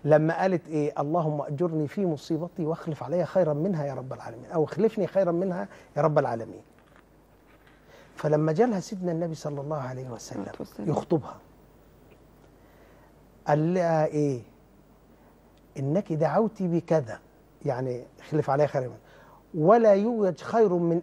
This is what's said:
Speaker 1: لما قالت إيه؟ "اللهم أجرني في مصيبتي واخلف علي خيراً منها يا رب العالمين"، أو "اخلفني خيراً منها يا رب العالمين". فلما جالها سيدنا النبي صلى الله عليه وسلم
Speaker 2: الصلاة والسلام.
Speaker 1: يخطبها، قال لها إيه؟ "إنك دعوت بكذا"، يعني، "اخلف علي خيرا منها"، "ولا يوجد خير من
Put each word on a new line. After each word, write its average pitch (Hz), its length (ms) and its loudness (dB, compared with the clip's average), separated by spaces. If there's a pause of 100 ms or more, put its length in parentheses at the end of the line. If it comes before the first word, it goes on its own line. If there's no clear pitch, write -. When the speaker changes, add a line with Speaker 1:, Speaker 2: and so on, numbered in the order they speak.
Speaker 1:
لما 156 360 4
قالت 180 280 0
إيه؟ 151 320 -2
"اللهم 151 420 0
أجرني 156 460 -2
في 196 180 -2
مصيبتي 165 580 -4
واخلف 160 380 -4
علي 151 240 -2
خيراً 160 260 2
منها 151 340 0
يا 135 80 -6
رب 131 180 -10
العالمين"، - 380 -14
أو 160 140 2
"اخلفني 196 420 0
خيراً 185 260 2
منها 175 360 -2 (280)
يا 147 60 2
رب 151 160 4
العالمين". 117 440 -4 (1500)
فلما 151 360 2
جالها 208 280 2
سيدنا 180 320 -6
النبي 165 220 -4
صلى 147 260 -8
الله 147 160 -6
عليه 131 340 -10
وسلم - 320 -10
Speaker 2:
الصلاة - 160 -12
والسلام. 208 300 -8
Speaker 1:
يخطبها، - 480 -2 (2000)
قال 156 280 2
لها 165 320 2
إيه؟ 143 360 0 (1400)
"إنك 156 340 -2
دعوت 160 500 0
بكذا"، 160 560 0 (460)
يعني، 127 400 -4 (160)
"اخلف 147 300 -2
علي 143 160 4
خيرا 135 200 -2
منها"، 117 120 -12 (560)
"ولا 208 400 6
يوجد 202 460 0
خير 214 340 2
من 170 280 2